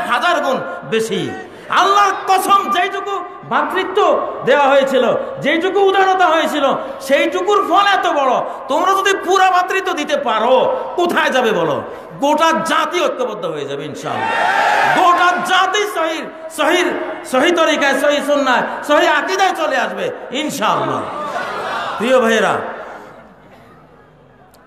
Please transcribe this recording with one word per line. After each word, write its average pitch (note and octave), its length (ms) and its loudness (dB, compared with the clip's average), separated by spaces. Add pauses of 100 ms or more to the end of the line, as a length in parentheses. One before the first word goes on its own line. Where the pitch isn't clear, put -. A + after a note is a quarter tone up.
(120)
হাজার E4 300 0
গুণ C4 160 -2 (320)
বেশি। G3 400 -2 (400)
আল্লাহর G4 440 4 (140)
কসম, F#4+ 440 2
যেইটুকু F#4+ 520 -2 (260)
ভ্রাতৃত্ব E4+ 800 0 (180)
দেওয়া C#4 220 4
হয়েছিল, C4 460 4 (280)
যেইটুকু E4+ 380 0
উদারতা F#4+ 480 4
হয়েছিল, D4+ 460 0 (260)
সেইটুকুর F4+ 680 2
ফল G4 180 4
এত G4 200 2
বড়। C#4 240 2 (360)
তোমরা F4+ 260 2
যদি G4 320 2
পুরা F#4+ 260 4
ভ্রাতৃত্ব F#4 420 0
দিতে D4 240 -2
পারো, A#3 600 2 (180)
কোথায় D#4+ 340 0
যাবে A#3 220 0
বলো? D#3+ 300 -2 (380)
গোটা D4+ 320 2 (140)
জাতি D#4+ 360 -2
ঐক্যবদ্ধ G#3+ 440 -4
হয়ে D3+ 200 -6
যাবে C#3+ 200 -8
ইনশাআল্লাহ। D3 460 -6 (680)
গোটা F4+ 480 4
জাতি F#4 340 2 (160)
সহির, D#4+ 300 -2 (320)
সহির, D#4 340 2 (400)
সহি C#4+ 200 2
তরিকায়, D4 500 2
সহি D4 240 2
সুন্নায়, C#4 360 2 (260)
সহি D#4+ 200 4
আকীদায় F#4 480 2
চলে D4 220 -2
আসবে G3 340 -4 (200)
ইনশাআল্লাহ। G#3+ 720 -2 (960)
প্রিয় B3 240 2
ভাইয়েরা, A3 340 2 (2000)